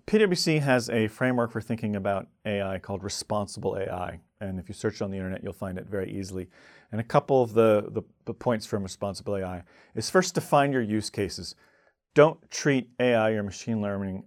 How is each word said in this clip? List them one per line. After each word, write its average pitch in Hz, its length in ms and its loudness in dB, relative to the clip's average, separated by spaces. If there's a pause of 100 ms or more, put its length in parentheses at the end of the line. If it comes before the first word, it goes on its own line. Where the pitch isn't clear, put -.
P 214 100 4
W 190 180 6
C 160 220 2
has 127 320 2
a 110 200 2
framework 120 420 0
for 110 100 -4
thinking 107 340 -4
about 98 320 -2 (180)
A 101 160 0
I 95 180 -4
called 95 240 -6
Responsible 101 720 -4
A 98 160 -4
I. 90 280 -8 (220)
And 95 160 -6
if 87 120 -10
you 82 40 -10
search - 280 -4
on 98 100 -4
the 98 60 -6
internet, 92 260 -6
you'll 95 100 -8
find 92 240 -8
it - 80 -10
very 98 260 -6
easily. 92 360 -8 (440)
And 107 80 -4
a 117 40 -4
couple 131 400 4
of 110 100 -2
the, 110 380 6
the, 104 100 -4 (240)
the 117 80 -8
points 131 320 -2
from 196 180 -4
Responsible 101 520 -6
A 95 80 -4
I 90 200 -8 (320)
is 147 140 -4
first, 185 240 2
define 143 380 2
your 131 100 2
use 107 280 -2
cases. 92 460 -6 (600)
Don't 156 340 6
treat 135 400 0 (100)
A 123 140 4
I 110 180 4
or 104 120 0
machine 107 380 -4
learning 98 440 -4